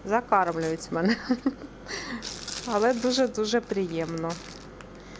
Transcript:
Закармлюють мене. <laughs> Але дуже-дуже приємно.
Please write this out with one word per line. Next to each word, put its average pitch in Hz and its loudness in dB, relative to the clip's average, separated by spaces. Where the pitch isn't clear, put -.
Закармлюють 175 2
мене. 180 4
<laughs> - -6
Але 233 4
дуже-дуже 233 2
приємно. 165 -2